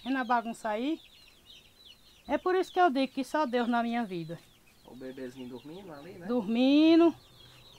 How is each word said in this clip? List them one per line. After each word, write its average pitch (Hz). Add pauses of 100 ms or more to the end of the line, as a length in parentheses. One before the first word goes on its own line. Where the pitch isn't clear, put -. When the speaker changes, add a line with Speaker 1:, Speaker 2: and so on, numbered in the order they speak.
Speaker 1:
Vendo 269
a 262
bagunça 233
aí? 247 (1300)
É 285
por 370
isso 370
que -
eu 359
digo 262
que 269
só 311
Deus 240
na 233
minha 233
vida. 170 (480)
Speaker 2:
O 120
bebezinho 127
dormindo 156
ali, 151
né? 180
Speaker 1:
Dormindo. 277 (680)